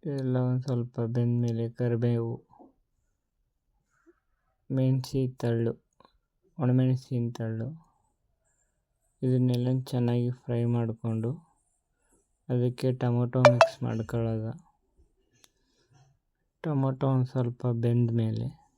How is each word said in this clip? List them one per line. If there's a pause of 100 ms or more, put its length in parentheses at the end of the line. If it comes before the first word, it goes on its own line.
ಇದೆಲ್ಲ
ಒಂದ್
ಸ್ವಲ್ಪ
ಬೆಂದ್ಮೇಲೆ
ಕರಿಬೇವು, (2250)
ಮೆಣಸಿ
ತಳ್ಳು, (880)
ಒಣಮೆಣಸಿನ
ತಳ್ಳು, (1600)
ಇದನ್ನೆಲ್ಲ (180)
ಚೆನ್ನಾಗಿ
ಫ್ರೈ
ಮಾಡ್ಕೊಂಡು (1160)
ಅದಕ್ಕೆ
ಟೊಮೊಟೊ
ಮಿಕ್ಸ್
ಮಾಡ್ಕೊಳ್ಳೋದು. (2000)
ಟೊಮೊಟೊ
ಒಂದ್
ಸ್ವಲ್ಪ
ಬೆಂದ್ಮೇಲೆ (300)